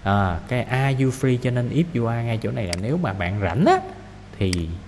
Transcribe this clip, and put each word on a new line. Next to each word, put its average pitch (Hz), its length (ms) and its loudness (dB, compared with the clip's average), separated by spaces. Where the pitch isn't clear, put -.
À, 95 440 2
cái 123 160 0
"are 131 400 2
you 131 80 4
free" 127 260 2
cho 123 140 0
nên 123 180 0
if 151 140 2
you 117 120 2
are 117 160 0
ngay 113 140 0
chỗ 110 140 -2
này 113 160 -4
là 85 140 -2
nếu 127 160 0
mà 143 160 0
bạn 98 280 -2
rảnh 101 240 2
á 370 140 6
thì 95 140 2